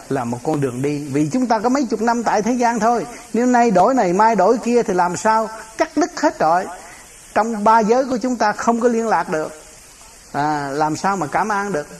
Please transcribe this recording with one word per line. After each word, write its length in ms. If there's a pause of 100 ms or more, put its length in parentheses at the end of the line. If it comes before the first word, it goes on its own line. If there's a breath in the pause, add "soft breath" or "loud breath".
là 140
một 200
con 180
đường 200
đi. 260
Vì 260
chúng 140
ta 120
có 100
mấy 160
chục 160
năm 220
tại 180
thế 120
gian 260
thôi, 260 (280 loud breath)
nếu 120
nay 260
đổi 220
này 200
mai 220
đổi 220
kia 260
thì 100
làm 240
sao 320 (280 loud breath)
cắt 180
đứt 260
hết 180
rồi. 260 (680 loud breath)
Trong 300
ba 160
giới 260
của 120
chúng 180
ta 160
không 300
có 60
liên 200
lạc 220
được, 220 (800)
à, 380
làm 260
sao 220
mà 100
cảm 220
an 220
được. 160 (120)